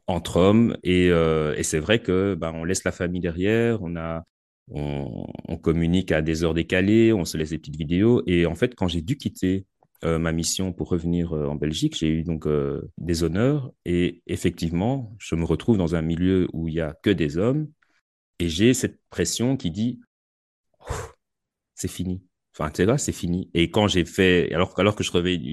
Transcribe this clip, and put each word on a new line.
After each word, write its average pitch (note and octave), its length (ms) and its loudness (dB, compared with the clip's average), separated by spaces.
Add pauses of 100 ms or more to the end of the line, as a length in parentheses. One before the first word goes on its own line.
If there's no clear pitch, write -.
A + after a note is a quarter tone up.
entre E2+ 320 -2
hommes, G#2 440 6
et, F2+ 280 4
euh, D#2+ 460 2
et E2 60 -4
c'est D#2+ 160 -2
vrai G#2 240 2
que, F#2+ 320 0
ben, E2 200 -6
on E2 100 -6
laisse F#2 200 -2
la F#2 80 0
famille F2+ 280 -4
derrière, G2+ 640 0
on E2+ 140 -6
a, E2 280 -6 (440)
on, C#2 560 -6 (240)
on E2+ 80 -6
communique E2+ 560 2
à D#2 80 2
des D#2+ 240 -2
heures D#2+ 80 2
décalées, F#2+ 600 4
on F#2 120 0
se D#2+ 140 -6
laisse D#2 120 -4
des D#2 80 -6
petites D2+ 180 -12
vidéos, F2+ 500 2
et F2 180 4
en E2 100 0
fait, B2 200 -2
quand F#2 140 0
j'ai E2+ 120 -2
dû F2+ 160 -4
quitter, F#2+ 500 -2 (380)
euh, E2 140 0
ma E2 140 0
mission F2 400 -2
pour E2 180 -6
revenir, E2+ 420 0
euh, D2+ 140 -2
en D2 80 -4
Belgique, D#2 420 -2
j'ai D#2+ 120 0
eu D#2+ 140 0
donc, D#2+ 240 -4
euh, C#2+ 360 -2 (160)
des E2 240 -2
honneurs, B2 500 0 (140)
et F2 400 0
effectivement, F#2+ 920 -2
je - 180 -6
me E2 80 0
retrouve E2 340 2
dans E2+ 160 0
un D#2+ 80 0
milieu F2 500 2
où E2 160 -6
il D#2 60 -6
y E2 80 -2
a D2+ 200 -6
que G#2+ 80 4
des D#2+ 280 2
hommes, C#3 300 0 (720)
et F2 100 0
j'ai G#2+ 240 4
cette - 260 -4 (100)
pression A#2 460 0
qui F#2 140 -4
dit, « A#2 300 -4 (1700)
C'est - 140 -6
fini. » F#2 340 -6 (340)
Enfin, D#2 140 -4
tu - 60 -14
sais, F2+ 80 4
là, B2 140 2
c'est F2 140 -4
fini. F2 420 -4
Et E2+ 160 4
quand G#2+ 160 4
j'ai F#2 180 2
fait, F2+ 480 4
alors, F2+ 260 -2
alors G2+ 180 4
que F#2+ 80 -4
je - 60 -6
recevais, F2+ 300 0 (120)